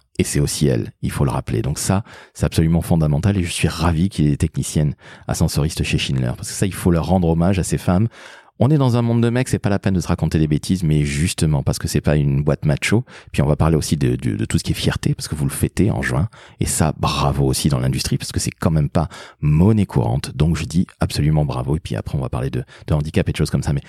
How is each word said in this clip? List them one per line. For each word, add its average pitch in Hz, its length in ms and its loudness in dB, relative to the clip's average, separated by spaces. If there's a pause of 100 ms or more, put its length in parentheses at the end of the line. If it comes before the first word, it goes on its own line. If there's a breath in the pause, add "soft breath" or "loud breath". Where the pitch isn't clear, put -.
(180)
Et 185 60 2
c'est - 160 -2
aussi 73 260 0
elle, 58 360 0
il - 80 -2
faut - 160 -2
le 62 40 0
rappeler. 67 300 -2
Donc 113 180 -4
ça, 98 260 0 (280 loud breath)
c'est - 140 -2
absolument 82 340 2
fondamental. 82 560 2
Et 92 60 0
je 85 100 -4
suis - 160 0
ravi 82 400 0
qu'il - 160 0
y 76 40 4
ait - 20 4
des 69 80 0
techniciennes 76 560 0 (340 loud breath)
ascensoristes 78 540 0
chez 76 160 -2
Schindler. 64 400 -2
Parce - 100 -12
que - 60 -10
ça, - 100 -2
il 95 80 -2
faut - 180 0
leur 82 140 2
rendre 90 240 2
hommage 85 300 2
à 82 60 0
ces 78 120 -2
femmes. 95 320 2 (500 loud breath)
On 123 120 4
est 156 80 4
dans 123 180 2
un 120 60 2
monde 117 200 2
de 117 60 4
mecs, 123 200 0
c'est 98 100 0
pas - 100 -2
la 101 100 2
peine 98 140 0
de 90 80 2
se - 80 -6
raconter 85 300 0
des 78 80 4
bêtises, 87 360 0
mais 76 200 2
justement, 73 600 0
parce - 160 -2
que 85 100 -4
c'est 76 120 0
pas 76 160 2
une 71 260 2
boîte 71 220 0
macho, 73 400 0 (260 loud breath)
puis - 120 0
on 69 40 2
va 73 80 2
parler 80 220 2
aussi - 220 0
de, 64 180 2
de, 62 180 -2
de 53 120 -2
tout - 100 -2
ce - 80 0
qui - 60 -4
est - 40 0
fierté, - 400 -2
parce - 140 -10
que - 60 -6
vous 76 100 -4
le - 60 0
fêtez - 400 0
en 110 100 -2
juin, - 300 -2 (280 loud breath)
et - 60 -2
ça, - 320 0
bravo 69 480 0
aussi 65 240 0
dans 139 100 2
l'industrie, 127 380 -2
parce - 160 -8
que - 80 -2
c'est - 100 -4
quand - 200 -2
même 76 180 2
pas 78 220 0 (320 loud breath)
monnaie 90 420 4
courante, 58 500 -2
donc 76 220 2
je 78 80 -4
dis - 220 0 (140)
absolument 78 440 2
bravo, 65 320 -2
et - 40 -4
puis - 160 -6
après - 200 -6
on 67 60 -2
va 62 80 -6
parler 127 180 -4
de, 123 160 -4 (220 loud breath)
de - 80 0
handicap 76 340 0
et - 40 -2
de - 40 -4
choses - 140 0
comme 67 120 0
ça, 76 120 0
mais 71 140 -2